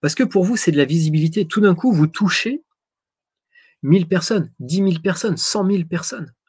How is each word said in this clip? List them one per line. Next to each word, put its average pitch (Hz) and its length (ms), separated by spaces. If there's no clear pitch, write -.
Parce 151 100
que - 80
pour 190 220
vous, 220 140
c'est - 120
de 147 60
la 143 80
visibilité. 160 640
Tout 208 160
d'un 190 120
coup, 254 160
vous 156 160
touchez 208 560
mille 165 240
personnes, 175 520
dix 156 240
mille 180 180
personnes, 185 380
cent - 260
mille 185 240
personnes. 170 460